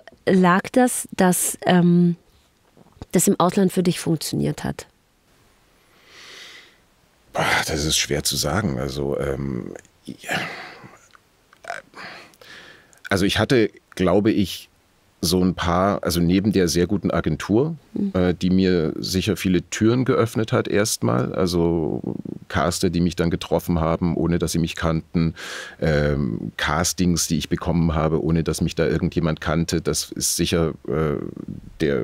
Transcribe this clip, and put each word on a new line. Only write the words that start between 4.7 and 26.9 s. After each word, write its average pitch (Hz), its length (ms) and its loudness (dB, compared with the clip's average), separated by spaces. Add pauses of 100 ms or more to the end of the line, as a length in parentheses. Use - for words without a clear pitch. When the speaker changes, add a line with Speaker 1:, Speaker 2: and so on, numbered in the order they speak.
Speaker 2:
Boah, - 140 -2 (200)
das 76 200 -2
ist 76 100 0
schwer 73 260 -2
zu - 140 -4
sagen. 73 420 -2
Also, 69 400 -4
ähm, 67 540 -4 (320)
ja. - 340 -8 (2750)
Also 95 160 0
ich 98 140 0
hatte, 110 320 2 (240)
glaube 98 360 4
ich, - 380 -2 (520)
so 90 220 2
ein 90 140 2
paar, 90 480 0
also 85 160 0
neben 92 320 2
der 90 160 4
sehr 85 180 2
guten 98 240 -2
Agentur, 107 640 0 (180)
Speaker 1:
Mhm. 202 220 -4
Speaker 2:
äh, 90 200 2
die 90 160 -2
mir 92 480 2
sicher 92 380 -2
viele 90 320 0
Türen 120 360 2
geöffnet 113 480 0
hat 110 160 0
erstmal, 113 680 0
also 85 680 0 (460)
Caster, 87 420 0
die 85 120 0
mich 87 160 2
dann 85 120 0
getroffen 85 520 0
haben, 82 360 0
ohne 82 220 0
dass 82 140 -2
sie 85 80 0
mich 82 160 -2
kannten, 82 580 0 (460)
ähm, 71 760 0
Castings, 87 680 0